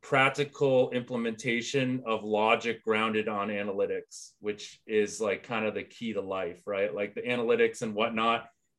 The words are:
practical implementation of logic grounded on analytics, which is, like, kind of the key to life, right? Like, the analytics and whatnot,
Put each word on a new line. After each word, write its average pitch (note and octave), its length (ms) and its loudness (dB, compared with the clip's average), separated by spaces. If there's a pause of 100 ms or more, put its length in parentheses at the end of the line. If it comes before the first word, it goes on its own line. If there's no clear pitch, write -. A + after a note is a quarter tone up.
practical C3+ 880 2
implementation B2 1120 -2
of A2 180 -2
logic A2 600 2
grounded G#2+ 420 0
on G#2 220 -2
analytics, G2 800 -4 (100)
which - 480 -8
is, G#2 320 2
like, G2+ 240 -2
kind A2 220 -2
of G#2 80 -2
the G2 100 -4
key A2 300 -8
to G2+ 80 -4
life, F#2 440 -6
right? G2+ 300 -2
Like, G#2 200 -4
the A2+ 60 -8
analytics A#2 600 2
and A2 120 -6
whatnot, A2+ 520 0 (340)